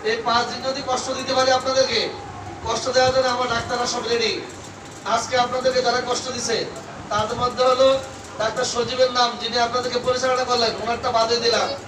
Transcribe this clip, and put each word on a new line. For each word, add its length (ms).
এই 200
পাঁচ 220
দিন 160
যদি 240
কষ্ট 240
দিতে 240
পারি 160
আপনাদেরকে, 580
কষ্ট 240
দেওয়ার 260
জন্য 140
আমার 200
ডাক্তাররা 380
সব 220
ready। 320
আজকে 340
আপনাদেরকে 440
যারা 260
কষ্ট 200
দিছে, 360
তাদের 280
মধ্যে 280
হলো 340
ডাক্তার 260
সজীবের 480
নাম, 280
যিনি 180
আপনাদেরকে 400
পরিচালনা 460
করলেন, 260
ওনারটা 280
বাদে 260
দিলাম। 320